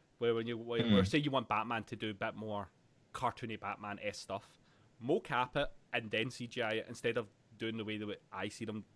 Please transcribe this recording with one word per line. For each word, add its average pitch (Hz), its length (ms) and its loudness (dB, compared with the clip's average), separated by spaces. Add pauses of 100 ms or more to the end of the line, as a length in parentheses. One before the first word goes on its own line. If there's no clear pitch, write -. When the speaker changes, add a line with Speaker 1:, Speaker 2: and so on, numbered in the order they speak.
(200)
Speaker 1:
where 117 160 4
when 117 120 0
you, 120 100 -2
where, 117 320 0
where 98 140 8
Speaker 2:
Mm. 95 40 4
Speaker 1:
say 156 100 2
you 143 140 2
want 127 160 2
Batman 110 380 2
to 113 100 -8
do 107 140 -2
a 104 40 -4
bit 110 220 -4
more 104 340 -4 (440)
cartoony 117 460 -2
Batman-esque 101 640 -4
stuff, 98 260 -6 (560)
mocap 131 540 2
it 143 120 0 (240)
and 110 180 -2
then 113 180 2
C 120 180 -8
G 117 140 -4
I 110 120 2
it 110 140 0
instead 120 300 -2
of 107 100 0 (300)
doing 113 200 -2
the 110 80 -4
way 107 120 -2
that 104 240 -4 (120)
I 98 160 -2
see - 160 -8
them 107 180 -4 (120)